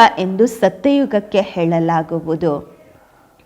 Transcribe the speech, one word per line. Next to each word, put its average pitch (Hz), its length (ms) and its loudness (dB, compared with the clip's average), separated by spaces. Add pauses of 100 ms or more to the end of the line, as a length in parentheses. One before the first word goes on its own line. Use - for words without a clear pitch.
(200)
ಎಂದು 190 280 0
ಸತ್ಯಯುಗಕ್ಕೆ 220 920 0
ಹೇಳಲಾಗುವುದು. 165 1400 -2 (680)